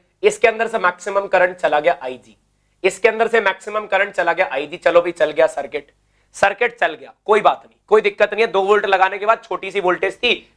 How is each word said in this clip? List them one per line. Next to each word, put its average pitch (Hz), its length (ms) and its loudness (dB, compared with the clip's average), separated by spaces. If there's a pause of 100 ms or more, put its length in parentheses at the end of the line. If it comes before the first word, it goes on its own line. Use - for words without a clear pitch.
(240)
इसके 208 240 2
अंदर 220 200 0
से 220 120 -4
maximum 196 480 -2
current 185 300 0
चला 151 220 0
गया 156 240 0
आईजी, 123 340 -14 (460)
इसके 214 240 0
अंदर 220 200 0
से 220 140 0
maximum 208 460 -4
current 202 260 -2
चला 170 200 -2
गया 180 180 -2
आईजी। 147 260 -8
चलो 170 240 4
भाई, 175 100 -4
चल 156 200 -2
गया 151 180 2
circuit, 143 420 -10 (440)
Circuit 202 440 -2
चल 165 140 0
गया, 131 200 -20 (120)
कोई 214 160 2
बात 160 240 2
नहीं। - 80 -20 (180)
कोई 214 100 6
दिक्कत 208 320 0
नहीं 214 120 0
है, 190 60 -4
दो 190 120 2
वोल्ट 208 220 2
लगाने 190 320 2
के 196 80 -8
बाद 220 180 2
छोटी 185 280 -10
सी 196 80 -2
वोल्टेज 180 380 0
थी, 240 160 0 (240)